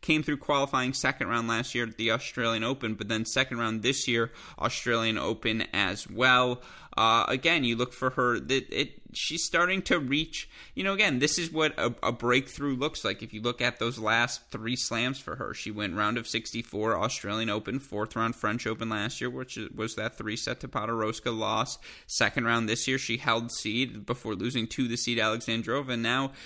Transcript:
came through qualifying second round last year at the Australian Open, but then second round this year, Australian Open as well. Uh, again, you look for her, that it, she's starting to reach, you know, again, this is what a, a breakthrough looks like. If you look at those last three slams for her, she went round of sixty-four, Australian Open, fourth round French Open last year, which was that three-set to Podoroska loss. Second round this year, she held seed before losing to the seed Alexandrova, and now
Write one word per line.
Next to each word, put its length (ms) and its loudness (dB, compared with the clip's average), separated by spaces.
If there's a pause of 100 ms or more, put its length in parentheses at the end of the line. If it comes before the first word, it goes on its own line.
came 200 4
through 160 0
qualifying 560 2
second 360 0
round 180 0
last 260 0
year 140 0
at 100 -12
the 140 0
Australian 520 0
Open, 300 -2
but 140 -4
then 180 0
second 320 0
round 240 0
this 260 0
year, 260 2 (260)
Australian 580 0
Open 460 0 (100)
as 360 0
well. 520 6 (360)
Uh, 300 6
again, 380 4
you 100 4
look 160 0
for 200 0
her, 280 2
that 320 0
it, 300 -2 (100)
she's 320 -2
starting 380 2
to 180 2
reach, 500 -2 (260)
you 80 -4
know, 100 2
again, 260 4
this 180 4
is 140 -2
what 260 2
a, 240 2
a 120 2
breakthrough 600 0
looks 300 -2
like. 180 -2
If 120 -12
you 80 -8
look 200 -2
at 180 0
those 200 -2
last 500 0
three 280 -4
slams 420 -2
for 160 -8
her, 180 -6
she 180 -8
went 260 -4
round 200 2
of 80 -4
sixty-four, 720 -2
Australian 520 -2
Open, 300 -2
fourth 360 -4
round 220 0
French 280 -2
Open 220 -2
last 320 -4
year, 100 -2
which 300 -8 (160)
was 200 -4
that 220 -4
three-set 440 -4
to 80 -10
Podoroska 680 -2
loss. 400 0 (300)
Second 380 2
round 240 2
this 180 0
year, 100 2
she 200 -2
held 340 2
seed 540 -2
before 280 -4
losing 320 -2
to 220 0
the 80 -2
seed 220 0
Alexandrova, 720 0
and 120 -2
now 300 0 (140)